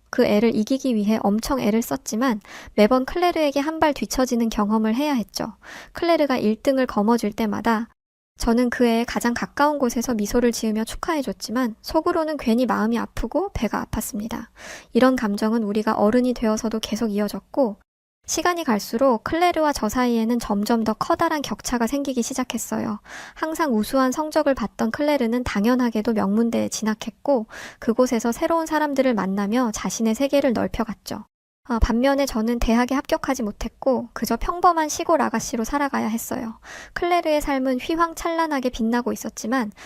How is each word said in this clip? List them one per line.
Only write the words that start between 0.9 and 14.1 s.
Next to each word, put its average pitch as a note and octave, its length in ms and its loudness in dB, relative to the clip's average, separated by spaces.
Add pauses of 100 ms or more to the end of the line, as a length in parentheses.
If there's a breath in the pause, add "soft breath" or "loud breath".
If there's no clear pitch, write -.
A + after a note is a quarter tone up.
위해 G#3+ 260 2
엄청 A3 380 0
애를 A3+ 220 2
썼지만 A#3 600 -2 (340 loud breath)
매번 B3+ 300 4
클레르에게 E4 540 2
한 D#4+ 200 -2
발 D#4 140 4
뒤처지는 A#3+ 560 0
경험을 A3 440 0
해야 C#4+ 200 0
했죠. A3 400 -4 (400 loud breath)
클레르가 D#4 420 2
일 A3 260 0
등을 C4+ 240 2
거머쥘 G#3+ 460 2
때마다 A3 560 -2 (500)
저는 A#3+ 320 2
그 B3 160 2
애의 A#3 200 2
가장 A#3+ 280 -2
가까운 D4 460 0
곳에서 A#3+ 360 0
미소를 A#3 360 2
지으며 A3 320 -2
축하해줬지만 A#3 960 -4
속으로는 D#4+ 540 0
괜히 B3 300 2
마음이 G#3+ 340 0
아프고 C#4+ 540 -4
배가 - 320 -2
아팠습니다. A3+ 640 -6 (440 loud breath)